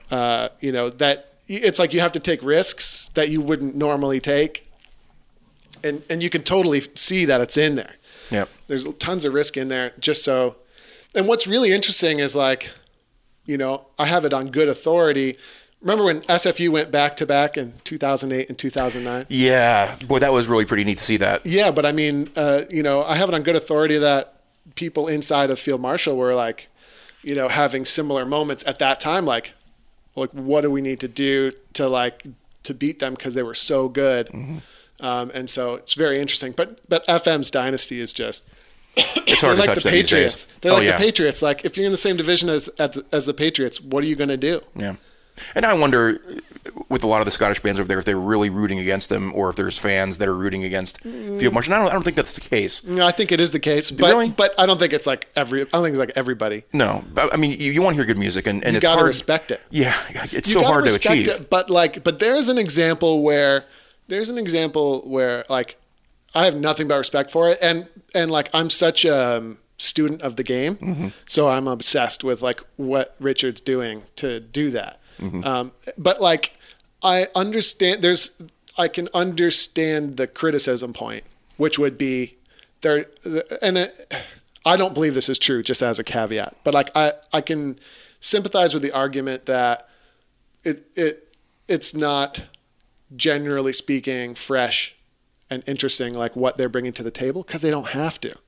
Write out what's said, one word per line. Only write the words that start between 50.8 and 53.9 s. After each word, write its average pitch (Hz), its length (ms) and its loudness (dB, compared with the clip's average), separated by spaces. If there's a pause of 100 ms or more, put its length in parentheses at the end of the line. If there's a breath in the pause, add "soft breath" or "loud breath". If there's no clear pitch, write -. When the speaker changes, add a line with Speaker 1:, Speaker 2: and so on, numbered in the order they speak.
Speaker 1:
Mm. 214 380 -10
Speaker 2:
Field 196 140 4
Marshal. 120 180 0
And 214 80 4
I 208 40 2
don't, 180 60 2
I 196 40 0
don't 185 100 0
think 165 120 -2
that's - 180 0
the - 80 -10
case. - 420 -2
Speaker 1:
No, 180 200 0
I 175 60 6
think 185 220 0
it 165 80 4
is 165 100 4
the 151 80 0
case, 151 300 0
Speaker 2:
Do 139 60 -8